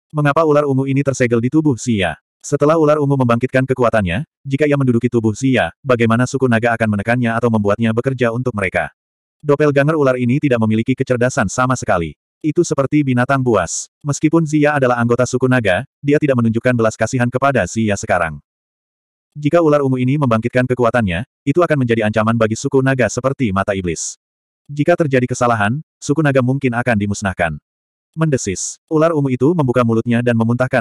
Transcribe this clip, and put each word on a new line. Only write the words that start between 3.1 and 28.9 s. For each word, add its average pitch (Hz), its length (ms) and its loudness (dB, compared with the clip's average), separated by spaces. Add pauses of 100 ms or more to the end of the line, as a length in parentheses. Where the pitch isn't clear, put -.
membangkitkan 127 560 0
kekuatannya, 110 560 0 (160)
jika 139 240 0
ia 143 80 2
menduduki 123 320 2
tubuh 113 240 0
Xia, 107 480 0
bagaimana 120 480 2
suku 131 240 0
naga 117 240 2
akan 107 240 0
menekannya 117 320 -2
atau 113 240 0
membuatnya 107 400 0
bekerja 120 400 -2
untuk 123 240 -4
mereka? 95 320 -2 (560)
Doppelganger 147 480 2
ular 135 240 2
ini 123 240 0
tidak 123 160 2
memiliki 113 400 0
kecerdasan 123 480 0
sama 127 320 -2
sekali. 87 400 -4 (240)
Itu 165 240 0
seperti 147 400 0
binatang 127 400 0
buas. 98 560 -2
Meskipun 156 400 0
Xia 151 320 2
adalah 123 240 2
anggota 120 240 0
suku 127 240 0
naga, 117 400 0 (160)
dia 143 160 2
tidak 139 240 0
menunjukkan 117 320 0
belas 110 240 0
kasihan 120 320 -2
kepada 127 400 0
Xia 110 240 -2
sekarang. 82 480 -4 (960)
Jika 147 240 2
ular 147 240 2
ungu 131 160 0
ini 131 160 0
membangkitkan 123 480 0
kekuatannya, 117 640 -2 (160)
itu 143 160 2
akan 151 160 2
menjadi 117 320 0
ancaman 110 240 0
bagi 113 240 0
suku 135 240 0
naga 131 240 0
seperti 123 480 -4
mata 98 160 -2
iblis. 90 480 -6 (460)
Jika 147 320 0
terjadi 131 320 2
kesalahan, 120 560 -2 (160)
suku 147 240 -2
naga 135 160 2
mungkin 131 320 0
akan 120 240 -2
dimusnahkan. 98 640 -4 (560)
Mendesis, 139 720 -4
ular 160 240 2